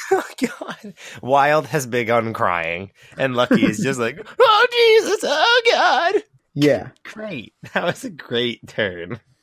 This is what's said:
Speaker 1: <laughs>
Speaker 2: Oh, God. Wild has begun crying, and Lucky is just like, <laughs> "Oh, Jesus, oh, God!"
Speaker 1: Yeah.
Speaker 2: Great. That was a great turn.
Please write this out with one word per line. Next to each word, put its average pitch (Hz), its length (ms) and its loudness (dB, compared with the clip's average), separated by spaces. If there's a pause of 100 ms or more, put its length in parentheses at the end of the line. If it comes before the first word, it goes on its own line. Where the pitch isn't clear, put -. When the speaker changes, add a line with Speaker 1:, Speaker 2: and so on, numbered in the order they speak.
Speaker 1:
<laughs> - 100 -4
Speaker 2:
Oh, 381 120 0 (360)
God. - 340 -16 (280)
Wild 139 460 2
has 135 180 -2
begun 117 480 0
crying, 87 580 -2 (260)
and 127 180 -2
Lucky 123 300 4
is - 140 0
just 131 200 -2
like, 120 180 -4 (160)
<laughs> - 60 -8
"Oh, 453 320 6
Jesus, 440 520 4
oh, 440 380 2 (100)
God!" 339 520 2 (320)
Speaker 1:
Yeah. 143 340 2 (140)
Speaker 2:
Great. 180 500 -14 (200)
That 185 100 -2
was 165 220 -4
a 247 40 -10
great 123 580 -6
turn. 90 520 -6 (240)